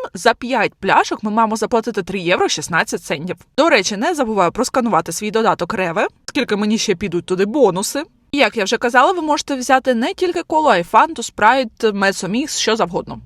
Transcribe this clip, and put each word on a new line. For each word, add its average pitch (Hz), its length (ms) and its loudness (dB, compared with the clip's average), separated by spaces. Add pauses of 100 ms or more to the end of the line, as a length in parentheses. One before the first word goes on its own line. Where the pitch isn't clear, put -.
(140)
за 202 200 0
п'ять 233 400 -2
пляшок 302 500 0
ми 214 80 -4
маємо 220 240 2
заплатити 220 480 -2
три 185 160 -6
євро 185 300 2
шістнадцять 170 540 -2
центів. 175 320 -6 (220)
До 311 120 6
речі, 214 280 2
не 311 180 0
забуваю 220 360 0
просканувати 214 600 0
свій 208 200 -6
додаток 180 420 0
Реве, 190 340 -2 (200)
оскільки 214 280 -2
мені 214 220 0
ще 202 180 0
підуть 175 300 -4
туди 185 200 0
бонуси. 214 580 0 (280)
І, 277 60 -2
як 226 200 2
я 208 60 0
вже 208 140 -2
казала, 254 340 4
ви 349 100 -2
можете 302 340 -2
взяти 262 380 0
не 254 200 -2
тільки 349 300 -2
колу, 311 240 0
а 214 100 4
й 175 60 0
Фанту, 294 400 2
Спрайт, 233 460 2 (240)
Мецомікс, 196 640 -2
що 220 180 0
завгодно. 170 500 -4